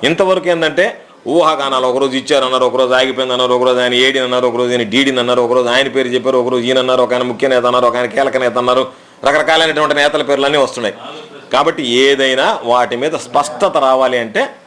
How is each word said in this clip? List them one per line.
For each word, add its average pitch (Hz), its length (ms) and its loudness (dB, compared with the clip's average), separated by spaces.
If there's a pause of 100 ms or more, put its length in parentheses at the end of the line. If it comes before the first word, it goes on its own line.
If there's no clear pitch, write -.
ఇంతవరకు 180 440 0
ఏంటంటే 165 320 0 (500)
ఊహాగానాలు, 139 560 0
ఒకరోజు 131 280 -2
ఇచ్చారన్నారు, 131 500 0
ఒకరోజు 127 300 0
ఆగిపోయిందన్నారు, 127 580 0
ఒకరోజు 127 260 2
ఆయన 123 120 0 (100)
ఏడీని 135 220 0
అన్నారు, 123 240 0
ఒకరోజు 123 220 -2
ఆయన 120 200 0
డీడీని 135 300 0
అన్నారు, 123 240 0
ఒకరోజు 123 260 2
ఆయన 135 220 2
పేరు 127 200 -2
చెప్పారు, 127 280 0
ఒకరోజు 123 260 -2
ఈయన 131 140 2
అన్నారు, 127 220 2
ఒక 117 100 -2
ఆయన 123 160 -2
ముఖ్య 120 220 -2
నేత 123 160 0
అన్నారు, 123 200 2
ఒక 117 100 -4
ఆయన 123 140 -2
కీలక 131 300 0
నేత 120 200 -2
అన్నారు, 123 200 2 (440)
రకరకాలైనటువంటి 151 760 0
నేతల 147 280 0
పేర్లన్నీ 139 360 2
వస్తున్నాయి. 117 300 -6 (580)
కాబట్టి 151 300 0 (220)
ఏదైనా 135 400 2 (260)
వాటి 123 320 2
మీద - 120 -2 (120)
స్పష్టత 143 500 -2 (100)
రావాలి 131 360 2
అంటే 110 200 -4 (240)